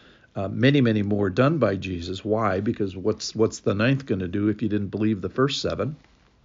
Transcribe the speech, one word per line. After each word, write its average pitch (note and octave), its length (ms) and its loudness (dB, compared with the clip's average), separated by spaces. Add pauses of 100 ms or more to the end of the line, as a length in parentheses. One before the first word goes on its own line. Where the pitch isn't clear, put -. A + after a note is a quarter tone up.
(340)
uh, G2 140 -6
many, B2 320 4
many A2 240 4
more G2+ 260 2
done C3 280 2
by G2+ 180 2
Jesus. F#2 480 -8
Why? G#2 340 0
Because G2+ 380 -4
what's, G#2 400 -4
what's G#2+ 240 2
the G#2 140 0
ninth C3 300 0
gonna F#2 220 -2
do G#2 220 0
if G#2 140 0
you A2+ 60 0
didn't G2+ 200 -2
believe G#2+ 320 0
the F#2 80 -6
first C3+ 340 0
seven? F#2 320 -2 (500)